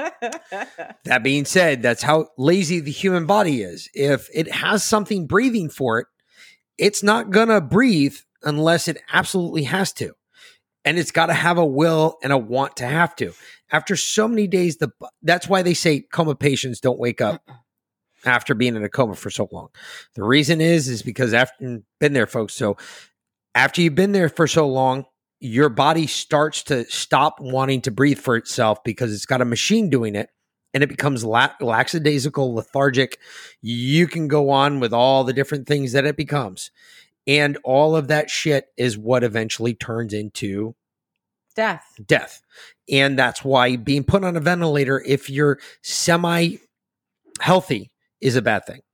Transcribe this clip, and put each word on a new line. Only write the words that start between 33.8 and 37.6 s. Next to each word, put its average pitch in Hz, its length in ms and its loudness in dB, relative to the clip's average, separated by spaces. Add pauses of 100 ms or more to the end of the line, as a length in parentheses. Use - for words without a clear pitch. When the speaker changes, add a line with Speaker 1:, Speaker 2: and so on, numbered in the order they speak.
Speaker 1:
can 160 200 -4
go 143 220 2
on 139 300 2
with 117 140 0
all 131 300 4
the 127 100 -2
different 135 340 -4
things 139 240 -2
that 135 140 2
it 147 100 -2
becomes. 135 560 -6 (560)
And 143 360 2